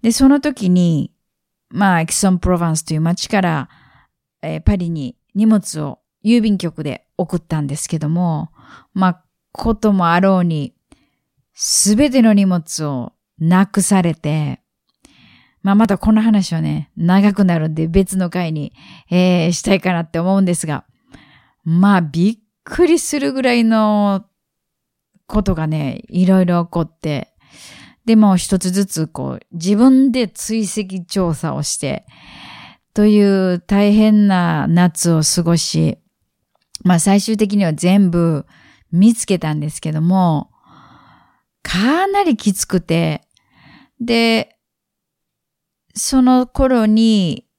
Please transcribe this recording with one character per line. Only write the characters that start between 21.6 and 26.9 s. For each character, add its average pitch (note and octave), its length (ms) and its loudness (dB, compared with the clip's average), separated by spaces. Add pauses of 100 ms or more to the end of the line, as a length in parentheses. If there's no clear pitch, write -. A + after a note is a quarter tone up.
ま F#3 320 4
あ、 F3+ 40 2
び E3 320 0
っ A#3 60 -10 (260)
く - 220 0
り D#4+ 120 4
す - 200 -4
る C#4 140 -4
ぐ C4 100 -4
ら B3 120 0
い A#3 100 2
の G#3 600 2 (1000)
こ G#3 160 -2
と F#3+ 120 0
が D#3+ 120 -6
ね、 D3+ 420 -6
い F3+ 160 0
ろ F#3+ 180 4
い F3+ 40 2
ろ F3 180 0
起 E3+ 60 -18
こ E3+ 120 -4
っ - 160 -10